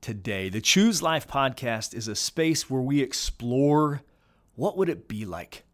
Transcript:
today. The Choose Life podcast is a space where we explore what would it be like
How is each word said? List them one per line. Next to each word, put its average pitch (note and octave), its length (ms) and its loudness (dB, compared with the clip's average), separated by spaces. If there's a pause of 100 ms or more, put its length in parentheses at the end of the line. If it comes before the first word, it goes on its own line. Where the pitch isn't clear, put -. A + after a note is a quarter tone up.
today. G2 480 -6
The G2 120 -4
Choose G3 420 4
Life D#3+ 240 0
podcast B2+ 680 -2
is G#2+ 140 -8
a G#2+ 80 -6
space - 560 -2
where C3 100 0
we C#3 220 2
explore C#3+ 1000 2 (520)
what F#3+ 220 -2
would F#3 120 2
it E3 200 -6
be G#2+ 160 -6
like E2+ 500 -12